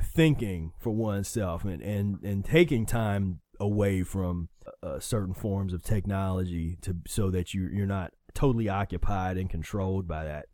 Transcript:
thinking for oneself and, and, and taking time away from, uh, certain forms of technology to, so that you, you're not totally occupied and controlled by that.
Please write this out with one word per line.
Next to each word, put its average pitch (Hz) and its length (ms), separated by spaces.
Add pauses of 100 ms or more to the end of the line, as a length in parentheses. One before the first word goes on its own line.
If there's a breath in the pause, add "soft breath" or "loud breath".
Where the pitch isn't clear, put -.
thinking 117 800
for 120 100
oneself 101 760
and, 95 160
and, 101 440
and 98 200
taking 147 420
time 101 520 (240)
away 101 400
from, 87 460 (340)
uh, 73 160
certain 95 360
forms 98 380
of 87 100
technology 92 1000
to, 87 140 (100)
so 98 240
that 90 240
you, 92 180
you're 101 140
not 98 260 (220)
totally 117 340
occupied 95 680
and 92 100
controlled 95 600
by 78 160
that. 73 300